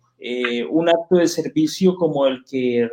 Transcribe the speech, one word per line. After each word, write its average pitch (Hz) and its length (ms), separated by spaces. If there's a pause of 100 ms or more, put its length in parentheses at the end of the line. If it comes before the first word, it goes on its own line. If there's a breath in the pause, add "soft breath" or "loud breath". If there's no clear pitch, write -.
(180)
eh, 120 480
un 170 240
acto 170 280
de 170 100
servicio 156 680
como 151 300
el 131 180
que 120 500